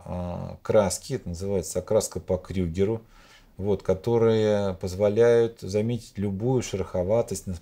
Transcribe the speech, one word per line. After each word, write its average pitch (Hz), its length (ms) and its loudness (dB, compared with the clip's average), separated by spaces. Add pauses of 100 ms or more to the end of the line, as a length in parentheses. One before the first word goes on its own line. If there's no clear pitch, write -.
э, 90 560 -8
краски, 107 520 2
это 104 160 -8
называется 92 500 -4
окраска 101 400 0
по 90 180 -2
Крюгеру, 95 640 -2 (560)
вот, 98 260 -2
которые 107 920 2
позволяют 113 880 2
заметить 110 560 -4
любую 104 440 0
шероховатость 95 840 -2
на 92 140 -6